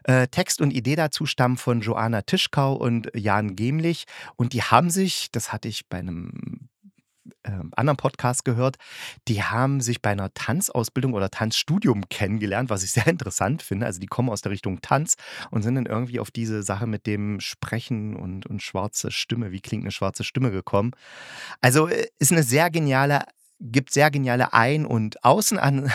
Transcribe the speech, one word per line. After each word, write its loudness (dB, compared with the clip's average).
Äh, 6
Text -2
und 4
Idee 0
dazu 0
stammen 2
von 0
Joanna 0
Tischkau 0
und 0
Jan 0
Gemlich. -2
Und 0
die -2
haben 6
sich, -2
das -4
hatte -6
ich -10
bei -8
einem, -8
ähm, -6
anderen 2
Podcast -2
gehört, 2
die 0
haben 0
sich -2
bei 0
einer -2
Tanzausbildung -2
oder 0
Tanzstudium 0
kennengelernt, -2
was -2
ich -6
sehr 2
interessant 0
finde. -4
Also -6
die -8
kommen -2
aus -4
der -2
Richtung -4
Tanz 0
und 0
sind 2
dann 0
irgendwie -4
auf -6
diese -4
Sache -2
mit -4
dem -2
Sprechen -6
und, -10
und -8
schwarze -6
Stimme, -4
wie -8
klingt -6
eine -6
schwarze -4
Stimme 0
gekommen. 0
Also, 6
äh, 0
ist 4
eine 6
sehr 4
geniale, 2
gibt 0
sehr 6
geniale 2
Ein- 6
und -2
Außenan-, 4